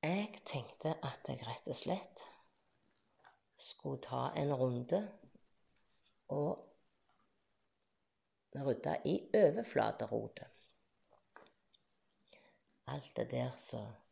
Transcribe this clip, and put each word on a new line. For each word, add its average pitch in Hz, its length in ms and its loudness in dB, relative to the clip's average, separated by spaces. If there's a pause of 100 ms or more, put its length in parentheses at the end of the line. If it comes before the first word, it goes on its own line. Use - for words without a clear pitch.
Jeg 196 400 2
tenkte - 560 -4
at - 300 -6
jeg 127 160 -4
rett - 260 -8
og - 60 -4
slett - 460 -4 (1300)
skulle - 480 -6
ta 127 200 0 (120)
en 147 160 2
runde 127 480 2 (1300)
og 147 240 0 (1900)
rydde 135 460 2 (100)
i 170 60 6 (260)
overflaterotet. 113 1080 2 (2500)
Alt 143 240 -8
det 117 140 0
der 127 260 -2
som 104 380 -8 (180)